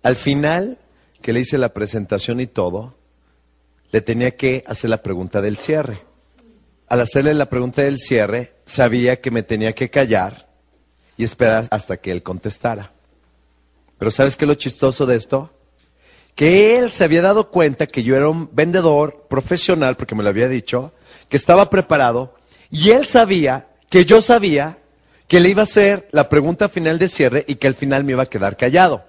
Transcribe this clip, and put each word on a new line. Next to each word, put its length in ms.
Al 140
final, 600
que 100
le 100
hice 160
la 160
presentación 680
y 60
todo, 480
le 100
tenía 340
que 320
hacer 220
la 120
pregunta 400
del 160
cierre. 460
Al 100
hacerle 340
la 160
pregunta 340
del 140
cierre, 580
sabía 560
que 100
me 120
tenía 280
que 180
callar 600
y 80
esperar 480
hasta 240
que 160
él 120
contestara. 680
Pero 140
¿sabes 240
qué 80
es 60
lo 60
chistoso 500
de 100
esto? 380
Que 420
él 140
se 140
había 160
dado 280
cuenta 380
que 160
yo 140
era 100
un 240
vendedor 800
profesional, 680
porque 200
me 80
lo 60
había 200
dicho, 420
que 80
estaba 320
preparado, 680
y 200
él 160
sabía 640
que 140
yo 180
sabía 580
que 80
le 80
iba 140
a 20
hacer 480
la 160
pregunta 400
final 320
de 80
cierre 400
y 80
que 120
al 60
final 300
me 80
iba 120
a 20
quedar 320
callado. 520